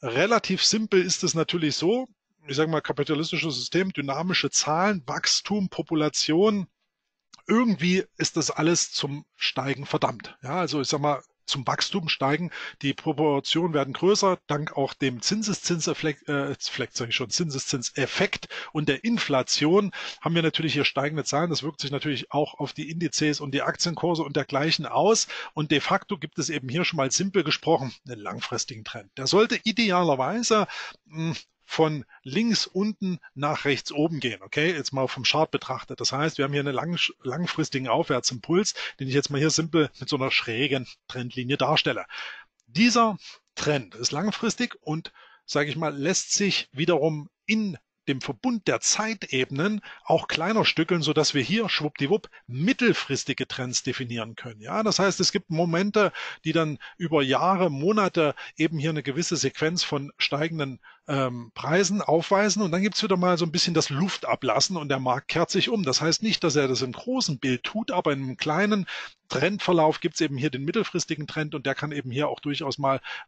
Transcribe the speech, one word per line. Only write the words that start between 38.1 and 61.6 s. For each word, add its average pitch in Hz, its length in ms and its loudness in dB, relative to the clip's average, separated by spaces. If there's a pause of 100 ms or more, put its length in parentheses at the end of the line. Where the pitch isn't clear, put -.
den 135 80 -4
ich 131 60 -4
jetzt 139 160 2
mal 143 80 -2
hier 151 140 2
simpel 156 460 2
mit 127 120 -12
so 151 80 0
einer 131 140 0
schrägen 127 540 0 (220)
Trendlinie 123 480 -4
darstelle. 135 520 2 (600)
Dieser 214 480 4 (400)
Trend 147 400 -2
ist 120 160 -2
langfristig 214 720 -2
und, 156 320 -6 (320)
sag 147 240 0
ich 151 80 -4
mal, 156 180 -2
lässt 147 380 -2
sich - 400 0
wiederum 156 560 0 (160)
in 214 320 0 (320)
dem 135 100 0
Verbund 220 480 -2
der 127 140 0
Zeitebenen 208 960 -2 (240)
auch - 240 2
kleiner 185 380 0
stückeln, 165 380 2
sodass 151 300 2
wir 143 80 2
hier 113 280 0
schwuppdiwupp 151 600 -2 (180)
mittelfristige 143 1000 0
Trends 127 360 -4
definieren 120 520 -6
können. 110 240 -14
Ja, 143 240 -4
das 214 160 2
heißt, 190 220 2
es 180 100 4
gibt - 200 -4
Momente, 175 600 2 (320)
die 160 80 -2
dann 156 280 2 (180)
über 160 260 2
Jahre, 160 460 4
Monate 165 640 2 (220)
eben 160 200 2
hier 147 120 0
eine 151 140 -2
gewisse 147 340 -2
Sequenz 156 460 0
von 143 340 -4
steigenden, 147 640 -2 (260)
ähm, 123 480 -2
Preisen 180 460 2